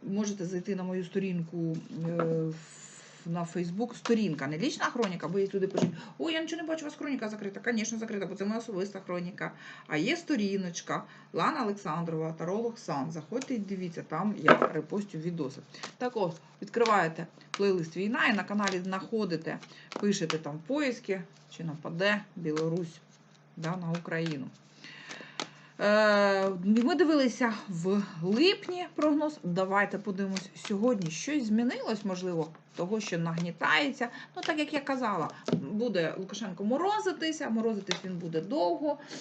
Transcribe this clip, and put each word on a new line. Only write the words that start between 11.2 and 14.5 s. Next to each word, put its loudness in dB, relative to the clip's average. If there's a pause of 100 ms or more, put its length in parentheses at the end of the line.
Лана 0
Олександрова, -2
таролог -2
Сан. -4
Заходьте -4
і 0
дивіться, -4
там 0
я 10 (140)